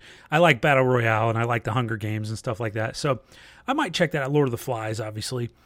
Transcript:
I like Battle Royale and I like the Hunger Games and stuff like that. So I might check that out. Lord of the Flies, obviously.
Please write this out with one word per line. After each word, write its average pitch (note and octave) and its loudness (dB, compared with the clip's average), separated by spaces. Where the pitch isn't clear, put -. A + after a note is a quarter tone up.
I D3+ 2
like D#3+ 6
Battle C#3 4
Royale A#2 2
and A2+ 0
I A2+ 0
like A#2 -2
the A2 -2
Hunger A#2 -2
Games G#2+ -6
and A2 -6
stuff A#2 -8
like A2 -4
that. A2 -6
So C3+ -2
I C4+ 0
might C#4+ -2
check E3 0
that D3 -2
out. C3+ -4
Lord D3 4
of A#2+ -2
the A#2 -4
Flies, A2 -4
obviously. A2 -8